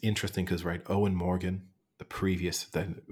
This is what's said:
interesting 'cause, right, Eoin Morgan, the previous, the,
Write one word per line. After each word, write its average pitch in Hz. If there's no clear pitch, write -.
interesting 101
'cause, 87
right, 85
Eoin 98
Morgan, 90
the -
previous, 87
the, 85